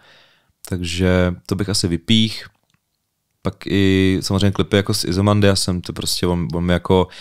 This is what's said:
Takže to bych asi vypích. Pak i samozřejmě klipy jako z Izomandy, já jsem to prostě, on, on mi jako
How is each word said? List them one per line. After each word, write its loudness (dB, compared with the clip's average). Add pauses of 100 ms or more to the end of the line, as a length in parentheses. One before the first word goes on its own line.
(680)
Takže 0 (120)
to -4
bych -4
asi -2
vypích. 0 (960)
Pak -8
i 2
samozřejmě 0
klipy 0
jako 0
z -4
Izomandy, 2
já 2
jsem -2
to -10
prostě, -4
on, -2
on -4
mi 2
jako 2 (120)